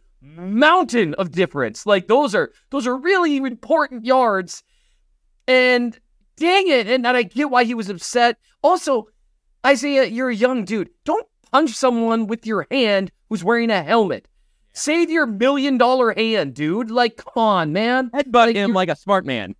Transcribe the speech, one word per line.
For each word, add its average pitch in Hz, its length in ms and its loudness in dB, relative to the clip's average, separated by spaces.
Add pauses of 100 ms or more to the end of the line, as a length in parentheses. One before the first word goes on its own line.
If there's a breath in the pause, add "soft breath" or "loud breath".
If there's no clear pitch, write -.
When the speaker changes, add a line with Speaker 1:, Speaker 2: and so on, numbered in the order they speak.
(220)
Speaker 1:
mountain 214 920 0
of 180 160 -6
difference. 147 540 -4
Like, 196 220 0
those 240 260 2
are, 180 180 -2 (180)
those 262 180 -4
are 247 80 -2
really 330 420 0
important 262 680 -4
yards. 226 580 0 (840)
And 247 520 2 (380)
dang 370 300 2
it. 247 200 2
And, 247 180 0
and 247 120 2
I 240 60 0
get 277 260 -4
why 247 160 2
he 233 80 -4
was 220 160 -6
upset. 240 480 0 (260)
Also, 294 460 0 (560)
Isaiah, 269 400 2
you're 240 240 -4
a 233 60 -2
young 240 280 0
dude. 190 260 -4 (140)
Don't 415 240 -4 (240)
punch 277 200 2
someone 226 560 0
with 226 180 -8
your 208 260 -4
hand 202 400 0 (180)
who's 190 140 -6
wearing 233 280 0
a 185 120 0
helmet. 160 420 0
Speaker 2:
Yeah. - 60 -20 (420)
Speaker 1:
Save 320 360 0
your 320 160 0
million 262 520 0
dollar 247 360 2
hand, 208 400 -2
dude. 180 380 -4
Like, 240 260 0
come - 180 -20
on, 190 380 0
man. 240 380 -2
Speaker 2:
Headbutt 240 360 2
Speaker 1:
Like, 233 80 0
Speaker 2:
him 202 140 0
Speaker 1:
you're 208 60 0
Speaker 2:
like 196 140 0
a 147 60 -2
smart 190 300 -2
man. 107 340 -6